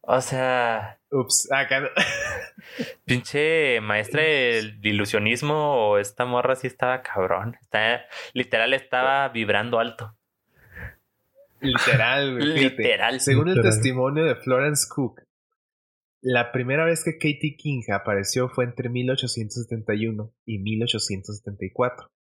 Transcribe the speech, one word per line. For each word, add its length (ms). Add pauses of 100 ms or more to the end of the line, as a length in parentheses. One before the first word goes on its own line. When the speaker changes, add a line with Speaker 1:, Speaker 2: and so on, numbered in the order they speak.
Speaker 1:
O 200
sea, 760 (120)
Speaker 2:
Ups, 400
acá 300
no. 140
<laughs> 1080
Speaker 1:
pinche 760
maestra 400
del 640
ilusionismo 720 (220)
o 220
esta 280
morra 300
sí 120
estaba 340
cabrón. 600
Está, 400 (320)
literal 400
estaba 560
vibrando 500
alto. 360 (1500)
Speaker 2:
Literal, 760
güey, 160
fíjate. 300
Speaker 1:
Literal. 360
Speaker 2:
Según 300
el 60
Speaker 3:
Literal. 200
Speaker 2:
testimonio 500
de 100
Florence 540
Cook, 320 (1000)
la 300
primera 340
vez 180
que 100
Katie 440
King 240 (120)
apareció 560
fue 160
entre 240
mil 200
ochocientos 540
setenta 320
y 120
uno 260 (120)
y 140
mil 240
ochocientos 540
setenta 280
y 60
cuatro 500